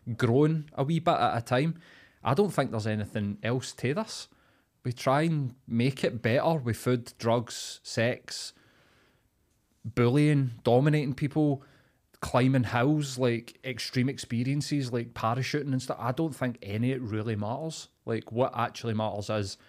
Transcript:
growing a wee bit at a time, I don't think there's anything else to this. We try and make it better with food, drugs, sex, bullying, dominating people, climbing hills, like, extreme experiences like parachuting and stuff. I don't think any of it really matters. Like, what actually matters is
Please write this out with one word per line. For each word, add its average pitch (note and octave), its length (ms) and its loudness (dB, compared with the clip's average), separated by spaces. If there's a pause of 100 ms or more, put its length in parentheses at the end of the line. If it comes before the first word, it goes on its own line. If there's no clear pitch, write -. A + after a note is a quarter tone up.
(180)
growing D3 560 2
a C3+ 100 -2
wee D#3+ 160 0
bit E3+ 160 2
at A2+ 220 2
a A#2 40 0
time, D3 380 0 (440)
I B2 100 2
don't F#3 180 2
think C#3 200 0
there's A2 140 -4
anything G#2+ 560 -2
else B2 320 -2
to B2+ 200 -2
this. - 340 -6 (560)
We B2 80 -4
try C3+ 320 2
and D3+ 320 0 (120)
make A#2+ 360 0
it B2 180 -2
better C#3+ 340 2
with A#2+ 220 -2
food, B2 400 -2
drugs, - 640 -2
sex, - 720 -4 (1300)
bullying, C3+ 680 4 (120)
dominating C#3+ 500 4
people, D3 500 0 (580)
climbing C3 440 4
hills, C3+ 520 0
like, A#2+ 460 -2
extreme B2+ 460 -2
experiences C3+ 840 -2
like A#2 220 -4
parachuting C3+ 580 -2
and C3 100 0
stuff. - 180 -6
I A#2 120 -2
don't D#3+ 240 -2
think B2 260 -4
any A2 300 -2
of C3 100 -4
it - 60 -6
really G#2+ 280 -4
matters. C#3 520 -6 (180)
Like, A2+ 260 -6
what A#2+ 240 0
actually A2+ 380 -2
matters G#2 360 -4
is G#2 280 -2 (120)